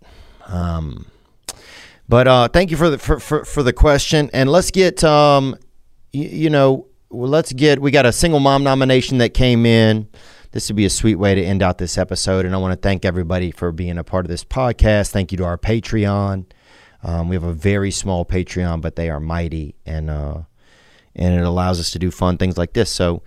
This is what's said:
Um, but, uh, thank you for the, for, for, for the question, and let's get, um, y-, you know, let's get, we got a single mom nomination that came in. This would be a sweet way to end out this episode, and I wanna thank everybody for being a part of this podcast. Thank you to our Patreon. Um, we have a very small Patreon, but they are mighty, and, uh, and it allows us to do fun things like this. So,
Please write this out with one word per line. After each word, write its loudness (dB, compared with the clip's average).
Um, -6
but, 4
uh, 6
thank 2
you -2
for 2
the, 0
for, -2
for, -4
for -4
the 4
question, 2
and 2
let's 2
get, 2
um, 4
y-, -6
you -2
know, 2
let's -2
get, 4
we 0
got 4
a 4
single 2
mom 4
nomination 2
that 2
came 4
in. 4
This -8
would -4
be 2
a 2
sweet 0
way 2
to 0
end -2
out 0
this -6
episode, -2
and -4
I -2
wanna -2
thank -4
everybody -2
for -6
being -6
a -8
part -4
of -10
this -8
podcast. 0
Thank -4
you -6
to -4
our -4
Patreon. -2
Um, -4
we -2
have -4
a -4
very -2
small -4
Patreon, -4
but -8
they -4
are -6
mighty, -6
and, -8
uh, -8
and 0
it 0
allows -2
us -6
to -10
do -2
fun 0
things -2
like -4
this. 0
So, -2